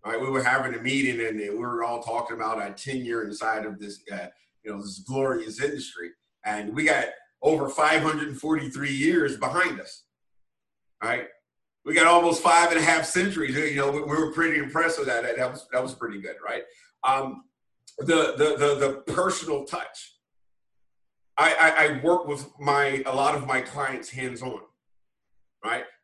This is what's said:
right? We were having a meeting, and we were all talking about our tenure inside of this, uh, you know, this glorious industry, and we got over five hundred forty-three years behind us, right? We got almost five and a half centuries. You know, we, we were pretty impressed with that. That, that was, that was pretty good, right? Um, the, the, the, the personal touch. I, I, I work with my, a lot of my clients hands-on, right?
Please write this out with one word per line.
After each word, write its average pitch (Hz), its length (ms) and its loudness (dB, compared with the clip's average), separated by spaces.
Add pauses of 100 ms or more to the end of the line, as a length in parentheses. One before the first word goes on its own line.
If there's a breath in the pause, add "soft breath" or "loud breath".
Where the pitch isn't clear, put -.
right? 113 160 -4
We 131 100 -4
were 131 120 0
having 127 320 0
a 113 80 -8
meeting, 127 440 0
and 107 120 -4
we 104 200 -6
were 120 260 -4
all 117 180 -4
talking 117 340 -6
about 110 220 -4
our 101 120 -6
tenure 120 540 -6
inside 107 420 -4
of 98 120 -10
this, 101 220 -14 (120)
uh, 90 140 -8 (360)
you 107 80 -12
know, 101 100 -10
this 98 200 -12
glorious 120 600 -4
industry, 131 500 -6 (340)
and 107 300 -6
we 156 100 -2
got - 220 2 (360)
over 147 280 4
five 156 320 4
hundred 147 360 -2
forty-three 139 540 -2
years 147 460 2
behind 151 420 0
us, - 240 -18 (1000)
right? 123 240 -4 (600)
We 156 80 -2
got 160 120 6
almost 170 360 6
five 170 280 6
and 160 80 2
a 156 40 2
half 165 240 4
centuries. 165 500 0
You 151 200 -2
know, 139 140 2
we, 143 120 -2
we 143 140 -2
were 156 160 0
pretty 165 260 0
impressed 156 400 0
with 135 100 -2
that. 117 140 0
That, 123 160 -2
that 127 120 0
was, - 220 -14
that 127 100 0
was 131 120 -8
pretty 104 260 -8
good, - 240 -12
right? - 200 -6 (380 soft breath)
Um, - 420 0 (540)
the, 156 380 2
the, 147 220 4
the, 143 160 4
the 135 380 0
personal 151 520 0
touch. - 500 -10 (1200)
I, 160 160 6
I, 156 320 6
I 139 180 0
work 170 220 4
with 143 200 -6 (140)
my, 139 460 2
a 131 80 -2
lot 143 200 2
of 131 120 -4
my 127 160 0
clients 135 480 -6
hands-on, 127 500 -8 (1040)
right? 117 200 -4 (200)